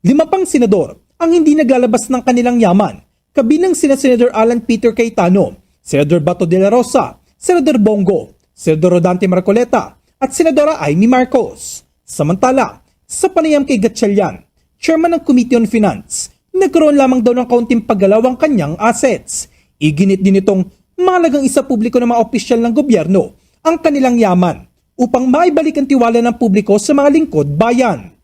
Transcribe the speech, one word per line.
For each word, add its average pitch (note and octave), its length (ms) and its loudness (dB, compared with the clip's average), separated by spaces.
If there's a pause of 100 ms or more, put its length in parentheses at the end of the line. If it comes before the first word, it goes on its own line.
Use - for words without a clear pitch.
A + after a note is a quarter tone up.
Lima D4+ 240 2
pang F#4+ 160 0
senador G#3 480 0 (240)
ang E4+ 160 0
hindi D#4 240 2
naglalabas B3 480 0
ng B3+ 160 -4
kanilang A#3+ 400 0
yaman, F3+ 420 0 (260)
kabilang D#4 480 0
sina C#4 160 0
Senator B3 400 0
Alan A3+ 240 0
Peter A#3 320 0
Cayetano, G3 640 0 (240)
Senator D3+ 400 0
Bato E3+ 300 -2
de F3+ 100 0
la F#3+ 80 2
Rosa, A#3 480 0 (240)
Senator D#4 400 0
Bongo, G3+ 560 0 (160)
Senator E3+ 480 0
Rodante F3+ 320 0
Marcoleta G3 640 -2 (240)
at C4+ 160 -6
Senadora D4+ 480 0
Amy D#3 240 2
Marcos. B3+ 800 -2 (160)
Samantala, F#3+ 800 -2 (240)
sa - 240 -4
panayam D#4 320 0
kay C4+ 160 -2
Gatchalian, G3+ 640 -2 (380)
Chairman E4 340 0
ng E4 80 -4
Committee B3 320 0
on A#3 160 0
Finance, G3 640 -4 (160)
nagkaroon D#4+ 480 2
lamang B3+ 240 2
daw A#3+ 140 0
ng B3+ 100 -2
kaunting A#3 400 -2
paggalaw G#3 380 2
ang B3+ 100 0
kanyang G#3+ 480 -2
assets. - 640 -4 (320)
Iginit F#3 460 -2
din F#3+ 180 2
itong F#3+ 240 -2 (320)
mahalagang E4+ 480 0
isa C4 160 0
publiko A#3+ 400 -2
ng A#3+ 80 0
mga A#3 140 0
opisyal A#3 420 -2
ng A#3+ 80 -2
gobyerno G3 640 0 (260)
ang E4 160 0
kanilang C4 400 0
yaman F3+ 480 0 (320)
upang B3 300 0
maibalik D4+ 500 2
ang C#4+ 80 -2
tiwala A#3 380 2
ng A#3+ 160 0
publiko G#3 400 0
sa D4 160 0
mga C#4+ 180 2
lingkod G#3+ 400 0
bayan. G#3 560 0 (120)